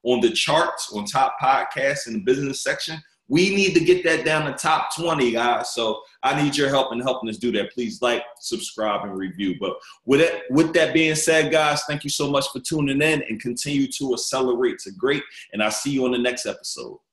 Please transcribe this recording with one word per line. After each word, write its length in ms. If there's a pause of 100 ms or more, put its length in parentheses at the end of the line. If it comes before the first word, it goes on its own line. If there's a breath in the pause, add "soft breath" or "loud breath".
on 160
the 100
charts, 640
on 100
top 380
podcasts 640
in 80
the 60
business 420
section. 400 (260 soft breath)
We 280
need 180
to 60
get 240
that 200
down 220
to 100
top 400
twenty, 360
guys. 420
So 300 (180 loud breath)
I 180
need 160
your 140
help 240
in 60
helping 280
us 100
do 160
that. 180
Please 320
like, 180 (180)
subscribe, 640
and 140
review. 420
But 180 (280 loud breath)
with 160
it, 300
with 220
that 200
being 220
said, 360
guys, 340
thank 180
you 80
so 180
much 200
for 100
tuning 420
in 220
and 180
continue 460
to 260
accelerate 680
to 120
great. 320 (300 loud breath)
And 100
I'll 80
see 180
you 160
on 60
the 80
next 260
episode. 540 (140)